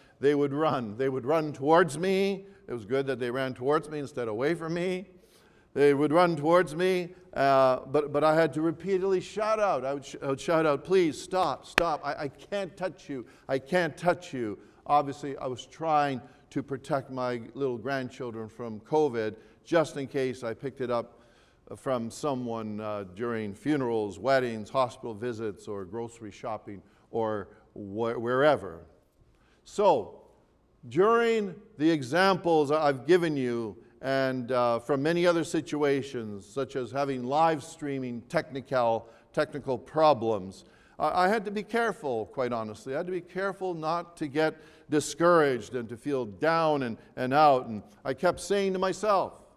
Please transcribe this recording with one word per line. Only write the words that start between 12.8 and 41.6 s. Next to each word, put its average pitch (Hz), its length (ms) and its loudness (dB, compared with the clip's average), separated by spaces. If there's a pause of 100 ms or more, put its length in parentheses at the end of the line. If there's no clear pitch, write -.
you. 131 160 -8 (220)
I 135 100 0
can't 165 380 0
touch 175 380 -2
you." 113 260 -4 (260)
Obviously, 143 520 -2
I 135 100 -8
was 127 180 -8
trying 147 540 0 (300)
to 143 120 -4
protect 135 480 -4
my 123 320 -4 (120)
little 131 240 -4
grandchildren 117 720 -8
from 110 320 -12
covid, 120 560 0 (260)
just 160 320 0
in 135 120 -6
case 131 360 -4
I 113 100 -6
picked 131 280 -10
it 120 100 -4
up 117 300 -4 (560)
from 117 340 -4
someone, 113 720 -6
uh, 104 240 -6 (100)
during 110 380 -6
funerals, 117 640 -2
weddings, 120 500 0
hospital 123 440 -4
visits, 110 560 -8
or 98 160 -8
grocery 113 460 -12
shopping, 107 500 -12 (300)
or 110 360 -2 (280)
wh-, 110 440 -6
wherever. 117 640 2 (840)
So, 165 560 2 (720)
during 220 640 2 (220)
the 151 120 2
examples 160 840 2
I've 143 360 2
given 165 300 4
you, 117 400 -4 (260)
and, 131 480 0
uh, 120 280 2
from 139 240 0
many 170 240 2
other 170 160 4
situations, 135 1000 -2
such 135 320 -8
as 123 160 -6
having 135 320 -4
live 151 400 2
streaming 131 640 -8
technical, 127 800 -2 (240)
technical 139 460 -4
problems, 113 880 2 (320)
I, 165 280 2
I - 20 4
had 208 180 0
to 208 60 -8
be 208 100 -4